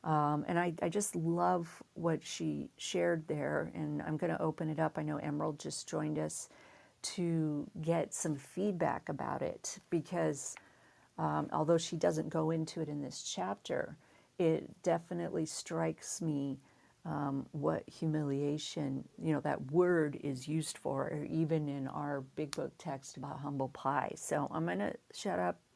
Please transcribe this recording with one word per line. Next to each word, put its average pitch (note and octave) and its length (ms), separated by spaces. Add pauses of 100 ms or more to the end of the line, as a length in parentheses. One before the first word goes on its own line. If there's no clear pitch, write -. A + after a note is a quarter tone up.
Um, D3+ 420
and F3 120
I, F3 240
I F3 60
just G3+ 280
love E3+ 680 (120)
what E3 280
she D3+ 540
shared E3+ 500
there, D3+ 480
and D3+ 280
I'm D#3 160
gonna E3+ 200
open D#3+ 300
it D3+ 100
up. D#3 200
I D#3 40
know D3+ 140
Emerald D3 420
just - 300
joined D#3 300
us D#3 300 (520)
to D#3+ 720 (120)
get E3 320
some D#3 220
feedback F3 720
about C3+ 340
it, - 360 (120)
because, D#3+ 680 (600)
um, D3+ 340
although D#3 260
she E3+ 180
doesn't D#3+ 340
go D#3+ 200
into D#3+ 300
it D#3 80
in D3 140
this C3 200
chapter, - 760 (420)
it - 440
definitely E3+ 600
strikes - 760
me, C#3 360 (460)
um, D3 480
what D3+ 360
humiliation, D3 1160 (120)
you D#3+ 160
know, C#3 60
that C#3+ 300
word E3 520
is C3+ 260
used D#3 300
for, C3+ 300
or D3 160
even D#3+ 440
in C#3 200
our D3 340 (140)
big D3 200
book C#3 220
text C3+ 400
about C#3+ 200
humble C#3 300
pie. C3+ 480
So D3 340
I'm E3 160
gonna F#3+ 280 (180)
shut F3+ 260
up F3+ 220 (140)